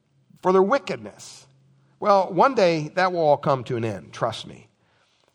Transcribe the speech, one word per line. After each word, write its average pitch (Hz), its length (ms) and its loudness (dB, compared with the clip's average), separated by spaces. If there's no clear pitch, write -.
for 185 100 0
their 190 100 6
wickedness. 180 840 -6
Well, 196 320 2
one 220 240 2
day 165 340 2
that 180 220 0
will 175 100 -4
all 147 180 4
come 135 260 -2
to 127 120 -8
an 113 100 -4
end, 92 260 -10
trust - 340 -6
me. - 220 -20